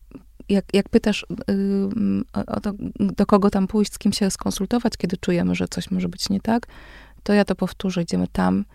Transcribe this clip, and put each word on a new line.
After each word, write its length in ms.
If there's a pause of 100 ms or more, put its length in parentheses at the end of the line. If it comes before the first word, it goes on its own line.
(480)
jak, 240
jak 160
pytasz, 380 (240)
y, 60 (760)
o, 220
o 60
to, 120 (280)
do 260
kogo 240
tam 160
pójść, 260
z 60
kim 140
się 180
skonsultować, 640
kiedy 200
czujemy, 380
że 140
coś 220
może 180
być 220
nie 100
tak, 260 (560)
to 100
ja 120
to 100
powtórzę, 480
idziemy 260
tam, 360 (100)